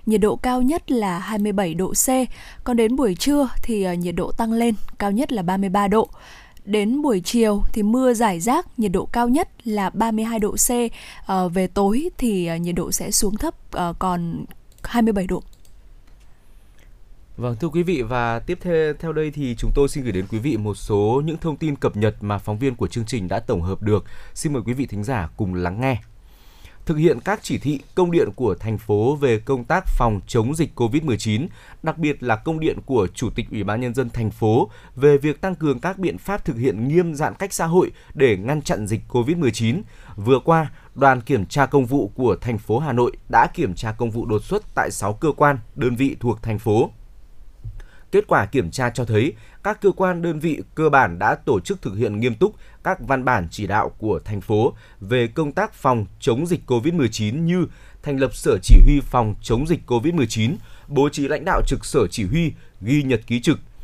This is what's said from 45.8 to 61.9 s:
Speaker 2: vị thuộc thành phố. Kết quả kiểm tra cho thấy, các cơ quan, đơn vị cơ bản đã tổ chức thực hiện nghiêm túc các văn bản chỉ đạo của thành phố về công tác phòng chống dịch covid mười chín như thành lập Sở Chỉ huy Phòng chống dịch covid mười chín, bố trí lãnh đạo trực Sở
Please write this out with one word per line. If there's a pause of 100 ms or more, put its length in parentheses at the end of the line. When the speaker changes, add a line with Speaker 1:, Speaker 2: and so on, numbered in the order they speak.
Speaker 2:
vị
thuộc
thành
phố. (1200)
Kết
quả
kiểm
tra
cho
thấy, (300)
các
cơ
quan,
đơn
vị (140)
cơ
bản
đã
tổ
chức
thực
hiện
nghiêm
túc (280)
các
văn
bản
chỉ
đạo
của
thành
phố (280)
về
công
tác
phòng (140)
chống
dịch
covid
mười
chín
như (380)
thành
lập
Sở
Chỉ (100)
huy
Phòng
chống
dịch
covid
mười
chín, (320)
bố
trí
lãnh
đạo
trực
Sở